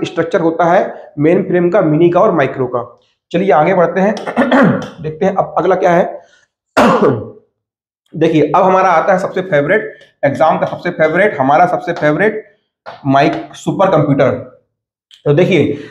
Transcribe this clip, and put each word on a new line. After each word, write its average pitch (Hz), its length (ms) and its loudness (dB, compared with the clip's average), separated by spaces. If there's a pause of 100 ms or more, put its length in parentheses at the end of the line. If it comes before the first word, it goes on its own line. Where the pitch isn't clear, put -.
structure 165 360 -4
होता 165 240 0
है 185 540 -2
main 170 240 2
frame 180 280 0
का, 196 120 2
mini 160 280 2
का 175 100 2
और - 120 2
micro 135 340 -2
का। 120 340 -8 (320)
चलिए 190 200 0
आगे 165 220 2
बढ़ते 175 260 0
हैं, 208 140 0
<clears throat> 247 880 0
देखते 151 240 -4
हैं 190 80 0
अब - 240 -4
अगला 180 160 2
क्या 175 180 2
है। - 280 0 (580)
<clears throat> - 220 2 (1160)
देखिए, 156 400 2
अब 185 60 4
हमारा 190 260 2
आता 170 240 2
है 185 60 2
सबसे 185 220 -4
favorite, 185 580 -2 (260)
Exam 160 340 0
का 185 80 -2
सबसे - 240 -8
favorite, 160 500 0
हमारा 147 260 4
सबसे 170 260 -4
favorite 165 520 -2 (640)
माइक-, 143 480 0
सुपर 185 320 -2
कंप्यूटर। 139 440 2 (960)
तो 151 80 2
देखिए, 170 460 2 (120)